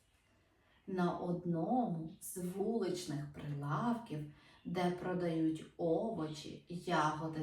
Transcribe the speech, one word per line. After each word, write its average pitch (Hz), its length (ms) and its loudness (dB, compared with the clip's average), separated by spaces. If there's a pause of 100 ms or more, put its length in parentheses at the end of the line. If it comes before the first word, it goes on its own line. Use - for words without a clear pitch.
(880)
На 180 320 2
одному 170 1040 2
з - 160 -10
вуличних 180 960 0
прилавків, 151 920 -2 (400)
де 175 260 2
продають 170 720 0 (120)
овочі, 165 920 0
ягоди 156 760 0